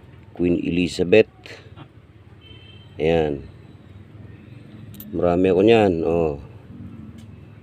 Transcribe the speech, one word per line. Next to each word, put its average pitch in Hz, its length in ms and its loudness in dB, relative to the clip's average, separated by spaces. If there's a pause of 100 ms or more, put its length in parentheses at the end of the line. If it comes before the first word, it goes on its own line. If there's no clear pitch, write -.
(320)
Queen 87 240 0
Elizabeth. 87 720 2 (1700)
Ayan. 76 480 0 (1700)
Marami 87 400 0
ako 90 160 2
niyan. 107 260 6 (140)
Oh. 80 320 0 (1200)